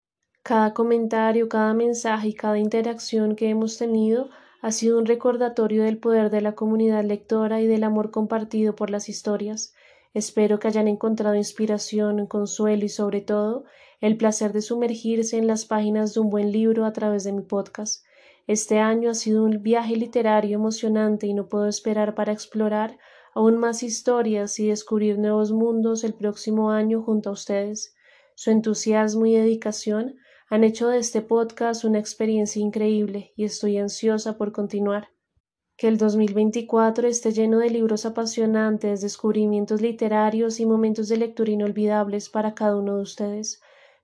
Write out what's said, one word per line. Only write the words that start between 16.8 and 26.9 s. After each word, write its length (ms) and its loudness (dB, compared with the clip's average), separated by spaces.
a 80 -2
través 300 -2
de 100 -4
mi 80 -4
podcast. 640 -6
Este 300 0
año 300 2
ha 40 -2
sido 300 2
un 180 2
viaje 360 0
literario 580 2
emocionante 720 0
y 60 -2
no 160 -4
puedo 180 0
esperar 480 -2
para 160 -2
explorar 640 -2
aún 240 4
más 260 -2
historias 720 0
y 120 0
descubrir 500 0
nuevos 320 2
mundos 540 0
el 80 -2
próximo 580 -2
año 320 0